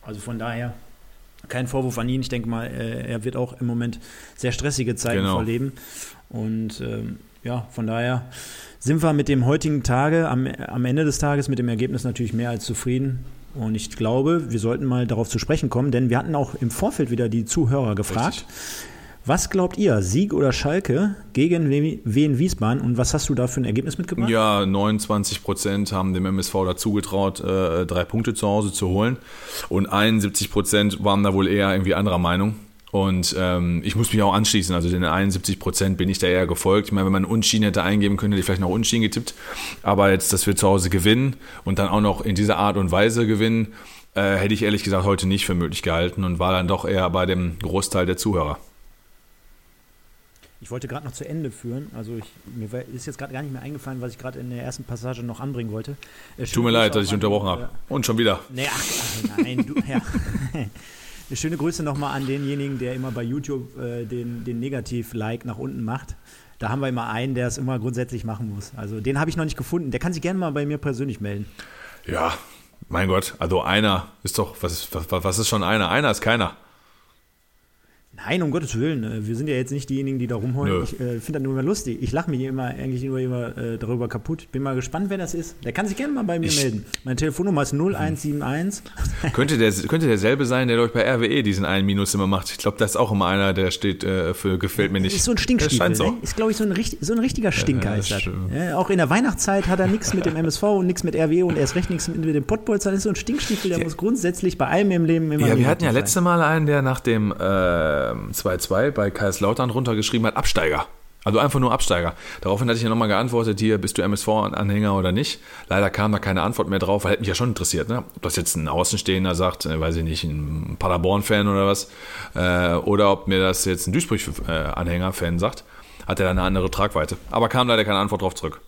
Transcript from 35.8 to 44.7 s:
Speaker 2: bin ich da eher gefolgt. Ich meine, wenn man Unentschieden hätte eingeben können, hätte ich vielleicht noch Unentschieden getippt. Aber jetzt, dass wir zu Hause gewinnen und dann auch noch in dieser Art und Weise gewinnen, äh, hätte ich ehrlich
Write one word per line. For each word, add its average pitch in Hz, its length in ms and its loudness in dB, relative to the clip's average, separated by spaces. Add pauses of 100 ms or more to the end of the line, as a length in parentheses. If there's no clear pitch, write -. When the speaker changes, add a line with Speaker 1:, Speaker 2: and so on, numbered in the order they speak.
Speaker 2:
bin 95 140 2
ich 95 80 0
da - 80 0
eher 90 200 4
gefolgt. 95 420 2
Ich - 40 -2
meine, 95 140 2
wenn 98 60 4
man 95 120 2
Unentschieden 107 400 2
hätte 101 180 2
eingeben 101 360 2
können, 104 140 0
hätte 98 80 2
ich 90 40 0
vielleicht 92 160 0
noch 92 80 2
Unentschieden 113 320 2
getippt. 113 320 0 (500)
Aber 98 280 6
jetzt, 95 240 2
dass 92 120 0
wir 98 100 2
zu 101 120 4
Hause 95 220 4
gewinnen 110 460 4 (280)
und 95 140 0
dann 98 100 0
auch 104 140 4
noch 101 180 2
in 107 140 0
dieser 104 240 2
Art 101 180 2
und 92 140 2
Weise 110 360 4
gewinnen, 110 420 2 (460)
äh, 98 220 2
hätte 98 160 2
ich 107 100 0
ehrlich 104 220 2